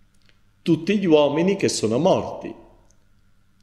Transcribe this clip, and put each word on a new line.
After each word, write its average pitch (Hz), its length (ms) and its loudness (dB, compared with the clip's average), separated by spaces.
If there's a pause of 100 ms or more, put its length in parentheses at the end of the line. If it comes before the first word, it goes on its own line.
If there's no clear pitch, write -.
(600)
Tutti 170 360 0
gli 196 80 -2
uomini 156 520 2
che 131 100 0
sono 113 300 -2
morti. 147 580 -2 (1080)